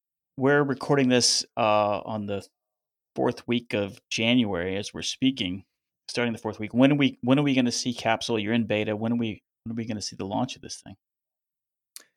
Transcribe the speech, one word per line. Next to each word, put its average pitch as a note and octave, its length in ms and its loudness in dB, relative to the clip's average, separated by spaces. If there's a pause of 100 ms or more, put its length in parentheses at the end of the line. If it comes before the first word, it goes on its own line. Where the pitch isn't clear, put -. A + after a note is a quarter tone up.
(380)
we're C#3+ 260 4
recording C#3 460 2
this, - 360 4 (120)
uh, G#2+ 480 2
on G#2+ 200 -6
the G2+ 200 -6 (680)
fourth B2+ 320 -2
week A#2+ 260 -2
of G2+ 260 -2 (100)
January G2+ 680 2
as G2+ 160 -8
we're E2 80 -8
speaking, A2 640 -4 (420)
starting A#2+ 260 -2
the A2 60 -8
fourth G#2+ 200 -6
week. G#2+ 140 -8
When C3 180 6
are D3 40 4
we, C#3 260 2
when B2+ 180 4
are D3 40 2
we C#3+ 120 2
gonna B2 160 2
see B2 220 -4
Capsule? A2+ 460 -2
You're G#2 140 -2
in A#2 120 2
beta. G#2+ 300 0
When A2+ 160 -2
are A#2+ 60 0
we, A2 240 -4 (220)
when A#2 100 -8
are - 20 -8
we A#2 100 -6
gonna G#2+ 160 -6
see - 140 -10
the G2 100 -8
launch A2 300 -4
of D3 60 -20
this - 200 -14
thing? - 140 -20 (1200)